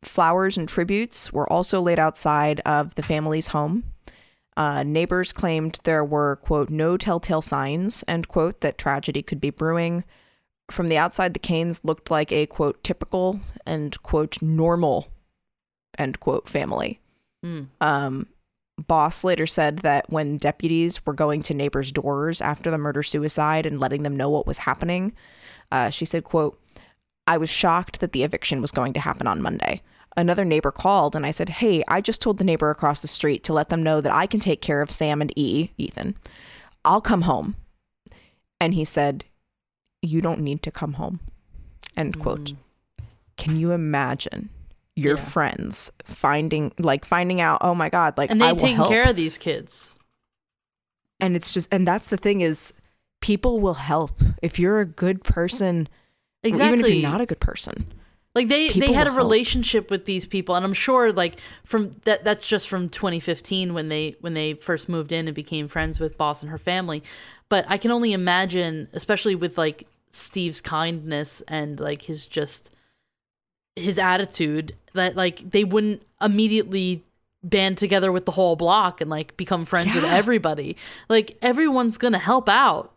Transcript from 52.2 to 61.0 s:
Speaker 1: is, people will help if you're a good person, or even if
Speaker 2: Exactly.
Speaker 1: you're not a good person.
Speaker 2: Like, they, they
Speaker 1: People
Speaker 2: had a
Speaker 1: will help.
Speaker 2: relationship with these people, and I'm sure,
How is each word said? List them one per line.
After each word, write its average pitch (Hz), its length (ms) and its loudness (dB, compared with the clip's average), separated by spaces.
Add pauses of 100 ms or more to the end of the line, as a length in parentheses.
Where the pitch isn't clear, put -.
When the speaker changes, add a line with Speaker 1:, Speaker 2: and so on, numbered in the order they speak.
Speaker 1:
is, 160 320 0 (480)
people 220 400 2
will 190 140 2
help 147 460 -2 (220)
if 170 160 -4
you're 196 220 4
a 208 40 2
good 185 380 -2
person, 175 680 0 (540)
or 220 60 2
even 220 120 2
if - 0 - (100)
Speaker 2:
Exactly. 233 240 4
Speaker 1:
you're 160 140 2
not 151 120 0
a 240 60 -2
good 165 120 -6
person. - 540 -4 (420)
Speaker 2:
Like, 233 140 2
they, 302 200 4
they 240 60 0
Speaker 1:
People 262 200 4
Speaker 2:
had 285 120 6
a 285 40 2
Speaker 1:
will 254 80 0
help. 247 80 4
Speaker 2:
relationship 226 640 2
with 190 160 -2
these 185 220 -2
people, 185 300 -2
and 180 80 0
I'm 196 100 0
sure, 247 380 4